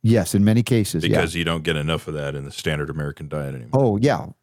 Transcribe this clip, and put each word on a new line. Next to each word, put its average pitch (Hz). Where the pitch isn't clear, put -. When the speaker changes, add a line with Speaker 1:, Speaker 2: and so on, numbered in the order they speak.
Speaker 1:
Yes, 110
in 101
many 110
cases, 104
yeah. -
Speaker 2:
Because 82
you 85
don't 82
get 82
enough 78
of 78
that 71
in 69
the 71
standard 76
American 73
diet 71
anymore. 60
Speaker 1:
Oh, 127
yeah. 123